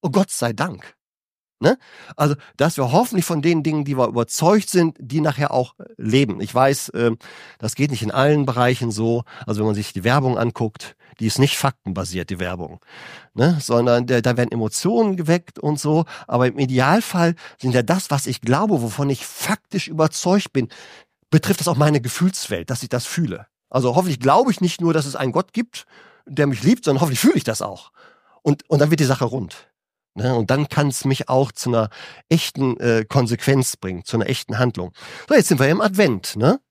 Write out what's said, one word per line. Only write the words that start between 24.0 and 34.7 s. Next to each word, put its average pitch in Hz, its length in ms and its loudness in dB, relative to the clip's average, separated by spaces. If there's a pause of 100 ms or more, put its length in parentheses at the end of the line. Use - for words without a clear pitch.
glaube 156 320 4
ich 196 120 0
nicht 175 180 -2
nur, 165 140 2
dass 156 100 0
es 135 100 -10
einen 131 180 -4
Gott 185 200 -4
gibt, - 320 -8 (400)
der 143 220 0
mich 123 160 -2
liebt, 202 240 2
sondern 139 160 2
hoffentlich 139 180 -4
fühle 311 160 4
ich - 80 -2
das 110 160 -4
auch. - 320 -12 (480)
Und, - 300 -2
und 151 80 2
dann 143 100 4
wird 160 120 2
die 156 40 2
Sache 127 220 0
rund. 117 400 -8 (480)
Ne? 123 200 -2
Und 110 160 -2
dann 143 180 0
kann's 143 360 -2
mich 135 240 -2
auch 131 240 0
zu - 180 -6
einer 113 180 2 (400)
echten, 135 520 0
äh, 113 280 2
Konsequenz 127 680 0
bringen, 90 280 -10
zu - 120 -6
einer 113 120 0
echten 117 300 -4
Handlung. 110 340 -2 (360)